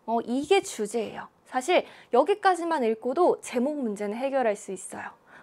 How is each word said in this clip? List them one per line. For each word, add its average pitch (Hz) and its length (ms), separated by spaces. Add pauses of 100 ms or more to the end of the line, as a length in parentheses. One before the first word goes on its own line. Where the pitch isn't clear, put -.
어, 233 160
이게 269 400
주제예요. 208 640 (200)
사실 262 380 (260)
여기까지만 330 720
읽고도 240 560
제목 277 400
문제는 208 360
해결할 254 380
수 - 160
있어요. 196 320 (400)